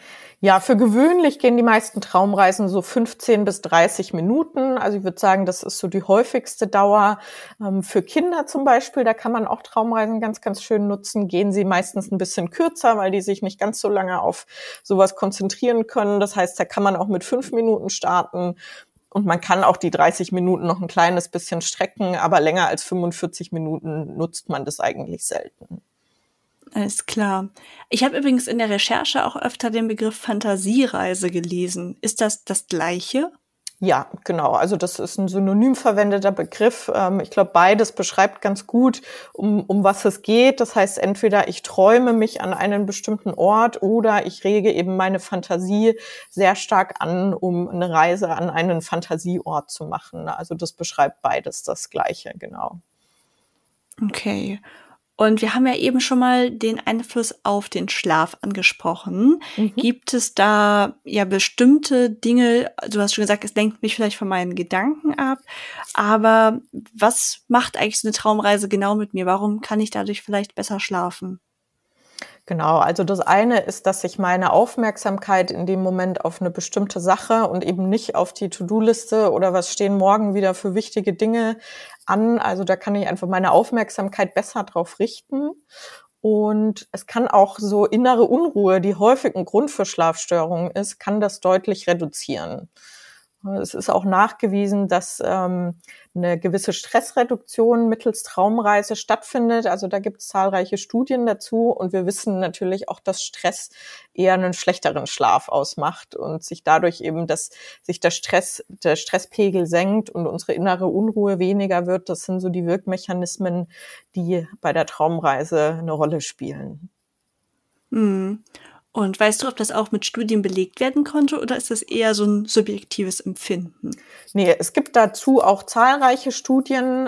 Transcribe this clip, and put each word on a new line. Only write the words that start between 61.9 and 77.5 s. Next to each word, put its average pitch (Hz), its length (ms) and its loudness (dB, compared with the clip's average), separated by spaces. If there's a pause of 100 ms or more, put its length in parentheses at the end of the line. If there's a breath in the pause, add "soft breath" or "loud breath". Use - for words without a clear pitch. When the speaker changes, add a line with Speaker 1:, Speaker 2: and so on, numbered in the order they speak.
Speaker 2:
Dinge, 240 640 2 (160)
du 208 140 -2
hast 202 140 0
schon 208 80 0
gesagt, 208 200 0
es 208 100 -10
lenkt 214 280 0
mich 214 140 -2
vielleicht 208 200 0
von 196 140 -6
meinen 180 260 -2
Gedanken 285 640 -2
ab, 269 200 -2 (540 loud breath)
aber 220 680 4 (360)
was - 520 0
macht 240 260 2
eigentlich 214 240 -2
so 226 80 -4
eine 214 80 -2
Traumreise 208 540 2
genau 202 260 0
mit 208 180 -4
mir? 185 120 -4
Warum 208 340 0
kann 214 220 -2
ich 214 80 -2
dadurch 208 320 -6
vielleicht 208 340 -4
besser 202 240 -6
schlafen? 185 640 -6 (1040 loud breath)
Speaker 1:
Genau, 160 340 0
also 170 240 2
das 190 160 0
eine 214 400 4
ist, - 260 -6
dass 190 180 0
ich - 140 -6
meine 185 340 0
Aufmerksamkeit 196 1000 0
in 175 160 -6
dem 190 160 -2
Moment 185 420 -2
auf 165 160 -4
eine 180 80 2
bestimmte 196 500 -2
Sache 190 480 2
und - 160 -2